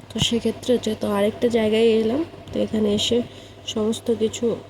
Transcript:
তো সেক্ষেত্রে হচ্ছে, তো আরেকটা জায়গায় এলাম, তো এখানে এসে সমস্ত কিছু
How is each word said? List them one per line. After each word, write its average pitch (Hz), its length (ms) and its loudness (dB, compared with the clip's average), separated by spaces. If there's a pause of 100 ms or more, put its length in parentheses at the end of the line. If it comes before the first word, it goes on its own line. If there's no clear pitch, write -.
(140)
তো 226 60 -4
সেক্ষেত্রে 226 540 0
হচ্ছে, 214 260 0
তো 214 80 -2
আরেকটা 208 400 2
জায়গায় 220 360 4
এলাম, 226 420 4 (280)
তো - 60 -2
এখানে 214 340 0
এসে 233 280 2 (460)
সমস্ত 226 520 -2
কিছু 220 360 0 (140)